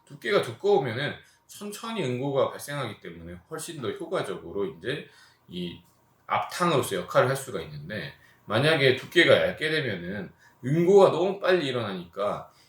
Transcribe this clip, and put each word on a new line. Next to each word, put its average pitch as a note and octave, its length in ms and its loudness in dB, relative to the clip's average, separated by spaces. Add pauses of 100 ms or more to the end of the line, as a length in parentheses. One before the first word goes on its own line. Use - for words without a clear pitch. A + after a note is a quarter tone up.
두께가 F3+ 360 0
두꺼우면은 C3+ 720 0 (340)
천천히 G#3 560 -8
응고가 B2+ 480 0
발생하기 C#3 500 -8
때문에 F2 360 -14 (120)
훨씬 D#3 320 -10
더 G#2+ 80 -4
효과적으로 G2+ 760 -6
이제 A#2 420 -8 (400)
이 F2 340 -10 (460)
앞탕으로서 C#3+ 680 0
역할을 B2+ 320 2
할 C3+ 60 0
수가 G2+ 260 -8
있는데, D2+ 520 -10 (320)
만약에 C3+ 520 4
두께가 B2+ 500 4
얇게 C#3 220 -2
되면은 G2+ 640 -4 (340)
응고가 E3+ 460 8
너무 F3+ 280 0
빨리 F3 280 2
일어나니까 G2 840 -4 (180)